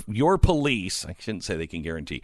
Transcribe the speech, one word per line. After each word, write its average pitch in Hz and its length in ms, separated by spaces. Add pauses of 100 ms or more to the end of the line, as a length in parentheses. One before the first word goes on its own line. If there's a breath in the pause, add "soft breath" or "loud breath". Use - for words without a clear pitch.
your 143 300
police, 139 680
I 80 140
shouldn't 104 240
say 92 120
they 80 120
can 82 140
guarantee, 76 420